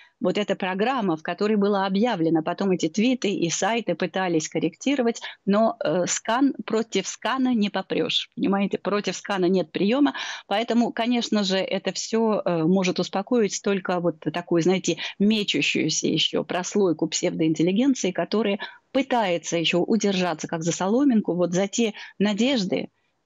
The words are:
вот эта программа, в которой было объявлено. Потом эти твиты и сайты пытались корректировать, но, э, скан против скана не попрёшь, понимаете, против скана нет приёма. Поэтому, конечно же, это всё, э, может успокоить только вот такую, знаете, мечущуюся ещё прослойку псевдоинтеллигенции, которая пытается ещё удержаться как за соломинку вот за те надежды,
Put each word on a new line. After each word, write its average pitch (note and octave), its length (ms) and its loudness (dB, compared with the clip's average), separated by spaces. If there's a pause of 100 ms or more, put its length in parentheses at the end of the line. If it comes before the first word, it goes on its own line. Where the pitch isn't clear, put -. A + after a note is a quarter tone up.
(220)
вот F#3 160 0
эта G3+ 180 0
программа, G3+ 600 0
в D#3 60 -12
которой G#3 320 0
было G3 300 2
объявлено. F#3+ 560 2
Потом F#3 300 0
эти E3+ 160 0
твиты A3 420 0
и F3 200 0
сайты G3 460 -2
пытались F3+ 540 -2
корректировать, A#3 720 -2 (240)
но, G#3+ 380 4
э, F3 240 0
скан A#3+ 460 0 (120)
против A3 420 -2
скана B3+ 460 -2
не G#3 160 2
попрёшь, - 640 -2
понимаете, G3 420 0
против G3 400 -2
скана F#3+ 280 -2
нет F3+ 260 2
приёма. C4 420 2 (340)
Поэтому, A3+ 460 0
конечно A3+ 500 0
же, F#3+ 140 0
это F#3+ 340 -2
всё, A3 520 0
э, E3+ 200 0
может F3+ 360 2
успокоить G3 600 -2
только F#3+ 380 -2
вот E3+ 200 0 (140)
такую, F3 300 0
знаете, E3+ 340 0 (220)
мечущуюся F#3+ 880 0
ещё D#3 360 0
прослойку E3+ 640 0
псевдоинтеллигенции, F3 1040 0
которая G#3 480 0 (360)
пытается G#3 640 0
ещё E3+ 240 2
удержаться F#3 680 0
как E3 160 -6
за E3 80 0
соломинку A3 640 2
вот F3 180 0
за F#3+ 160 2
те A3 260 -2 (240)
надежды, G#3 720 0 (380)